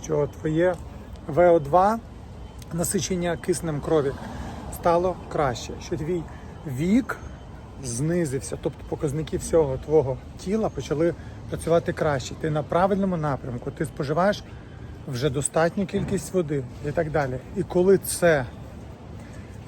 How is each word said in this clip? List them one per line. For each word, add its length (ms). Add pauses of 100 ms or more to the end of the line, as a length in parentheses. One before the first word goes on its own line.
що 260 (100)
твоє 360 (520)
В 240
О 80
два, 400 (720)
насичення 640
киснем 440
крові, 300 (600)
стало 420 (140)
краще, 520
що 160
твій 260 (440)
вік 500 (680)
знизився, 760
тобто 180 (100)
показники 480
всього 400
твого 400 (220)
тіла 300
почали 440 (360)
працювати 440
краще, 420
ти 140
на 140
правильному 540
напрямку, 540
ти 140
споживаєш 580 (640)
вже 220
достатню 560
кількість 480
води 300 (240)
і 40
так 200
далі. 260 (200)
І 60
коли 340
це 480 (1200)